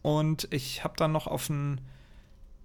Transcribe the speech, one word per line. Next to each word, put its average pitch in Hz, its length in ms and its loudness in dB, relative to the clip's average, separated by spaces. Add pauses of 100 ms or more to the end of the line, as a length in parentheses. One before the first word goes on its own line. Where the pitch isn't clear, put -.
Und 156 480 2
ich - 340 -2
hab - 120 -4
dann 156 160 4
noch 156 160 0
auf - 200 -2
ein, 143 320 -2 (840)